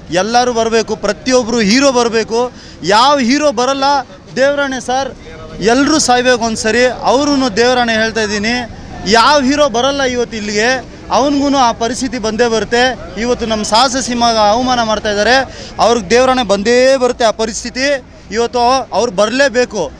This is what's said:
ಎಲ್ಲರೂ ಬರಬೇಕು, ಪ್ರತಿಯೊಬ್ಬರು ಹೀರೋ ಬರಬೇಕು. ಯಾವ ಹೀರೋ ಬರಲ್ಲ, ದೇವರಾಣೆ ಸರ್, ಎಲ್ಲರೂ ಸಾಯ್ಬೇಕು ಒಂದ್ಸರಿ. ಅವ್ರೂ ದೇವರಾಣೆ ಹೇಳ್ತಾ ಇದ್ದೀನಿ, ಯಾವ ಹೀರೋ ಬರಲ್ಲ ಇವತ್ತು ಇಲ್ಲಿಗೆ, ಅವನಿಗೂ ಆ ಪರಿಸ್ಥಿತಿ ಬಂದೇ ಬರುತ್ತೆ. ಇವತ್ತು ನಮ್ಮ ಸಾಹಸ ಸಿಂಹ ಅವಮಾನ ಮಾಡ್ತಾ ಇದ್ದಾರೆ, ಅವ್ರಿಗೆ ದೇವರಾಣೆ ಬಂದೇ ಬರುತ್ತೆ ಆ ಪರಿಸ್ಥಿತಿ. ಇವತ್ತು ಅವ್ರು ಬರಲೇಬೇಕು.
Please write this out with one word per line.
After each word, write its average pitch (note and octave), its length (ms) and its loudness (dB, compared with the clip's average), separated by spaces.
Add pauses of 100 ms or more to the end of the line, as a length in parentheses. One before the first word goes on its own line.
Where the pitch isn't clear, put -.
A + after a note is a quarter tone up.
(120)
ಎಲ್ಲರೂ A#3 420 0
ಬರಬೇಕು, A3+ 420 0
ಪ್ರತಿಯೊಬ್ಬರು A#3+ 640 0
ಹೀರೋ B3 320 4
ಬರಬೇಕು. A#3 640 -2 (300)
ಯಾವ A#3 360 4
ಹೀರೋ C#4 320 2
ಬರಲ್ಲ, C4 320 -2 (520)
ದೇವರಾಣೆ C#4 440 0
ಸರ್, C4 300 -4 (520)
ಎಲ್ಲರೂ C4+ 380 2
ಸಾಯ್ಬೇಕು B3 460 2
ಒಂದ್ಸರಿ. A3 400 0
ಅವ್ರೂ C4 640 0
ದೇವರಾಣೆ A#3 440 2
ಹೇಳ್ತಾ A3 280 -2
ಇದ್ದೀನಿ, G#3+ 480 -4 (380)
ಯಾವ A#3 340 4
ಹೀರೋ C#4+ 280 2
ಬರಲ್ಲ C4+ 340 0
ಇವತ್ತು A#3+ 340 -4
ಇಲ್ಲಿಗೆ, G#3+ 560 -2 (180)
ಅವನಿಗೂ C#4 460 2
ಆ A#3+ 140 4
ಪರಿಸ್ಥಿತಿ A#3+ 480 -4
ಬಂದೇ A3 280 0
ಬರುತ್ತೆ. A#3 520 0 (220)
ಇವತ್ತು A#3 240 -2
ನಮ್ಮ A3 180 -2
ಸಾಹಸ A#3 320 2
ಸಿಂಹ A#3+ 280 -2 (140)
ಅವಮಾನ A#3+ 460 2
ಮಾಡ್ತಾ G#3+ 260 -2
ಇದ್ದಾರೆ, G#3 260 2 (440)
ಅವ್ರಿಗೆ G#3 300 2
ದೇವರಾಣೆ B3+ 340 2
ಬಂದೇ A#3+ 540 2
ಬರುತ್ತೆ B3 280 0
ಆ G#3+ 60 2
ಪರಿಸ್ಥಿತಿ. B3 720 -4 (280)
ಇವತ್ತು A#3 280 -2 (320)
ಅವ್ರು A3 200 0
ಬರಲೇಬೇಕು. A3 880 0